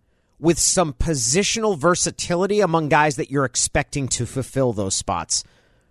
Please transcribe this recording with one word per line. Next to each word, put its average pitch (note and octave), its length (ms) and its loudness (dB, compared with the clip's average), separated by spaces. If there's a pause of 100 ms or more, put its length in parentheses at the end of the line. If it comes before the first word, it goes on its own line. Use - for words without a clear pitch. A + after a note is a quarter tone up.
(400)
with D#3 180 2
some E3 360 0
positional E3+ 840 0
versatility F3 840 0
among E3 280 2
guys D3+ 280 4
that - 140 -6
you're C#3 140 2
expecting - 640 -2
to A#2+ 160 -2
fulfill C3 480 -2
those F#2+ 220 -2
spots. - 500 -4 (460)